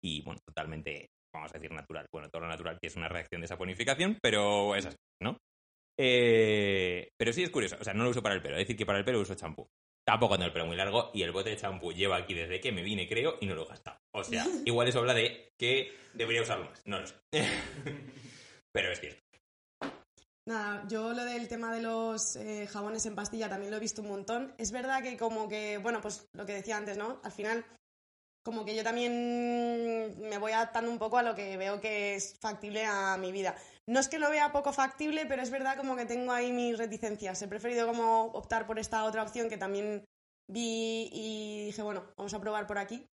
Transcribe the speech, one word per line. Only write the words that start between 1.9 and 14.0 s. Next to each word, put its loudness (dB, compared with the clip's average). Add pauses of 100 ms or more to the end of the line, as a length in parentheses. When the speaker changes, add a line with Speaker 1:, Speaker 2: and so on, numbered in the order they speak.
Speaker 1:
Bueno, -10
todo -8
lo -6
natural, -6
que -8
es -10
una -4
reacción -6
de -8
saponificación, -2
pero 6
es 0
así, -8 (260)
¿no? -2 (640)
Eh, 6 (100)
pero 4
sí 2
es 0
curioso, 0
o -8
sea, -4
no 2
lo 4
uso 0
para 4
el 0
pelo, -2
es 2
decir, 0
que 0
para 4
el 0
pelo 4
uso 0
champú. -10 (400)
Tampoco 8
tengo 4
el -2
pelo 0
muy -2
largo 4
y 2
el 0
bote 0
de -2
champú -4
lleva 4
aquí 0
desde -2
que 0
me -2
vine, -2
creo, 2
y -4
no -2
lo -4
he -16
gastado. -16 (180)